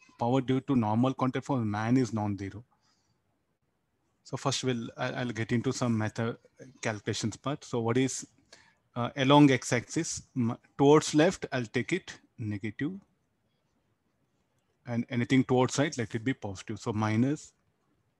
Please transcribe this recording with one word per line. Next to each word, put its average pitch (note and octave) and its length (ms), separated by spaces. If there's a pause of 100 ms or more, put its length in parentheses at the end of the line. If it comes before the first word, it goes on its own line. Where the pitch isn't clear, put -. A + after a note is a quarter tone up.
(180)
Power B2 240
due C3 200
to C#3+ 140
normal A#2 380
contact C3 320
force C#3 140
on A2 100
man A2 280
is A#2 160
non-zero. G2+ 500 (1600)
So - 120
first - 280
we'll, B2 240 (100)
I, C3 140
I'll C3 180
get A2+ 220
into B2 200
some A#2+ 240
method A2 420 (440)
calculations A2 540
part. - 280
So - 160
what A#2 180
is, C3 280 (720)
uh, A#2+ 220
along C#3+ 340
x-axis, - 720 (120)
m-, A#2+ 220 (220)
towards D3 340
left, D#3 380
I'll B2 140
take A#2+ 280
it - 240 (220)
negative. A2 540 (1900)
And A#2+ 240
anything B2+ 320
towards B2+ 340
right, D#3 180
let A#2 200
it A2+ 80
be C3 100
positive. G2+ 460
So - 120
minus A2 640 (680)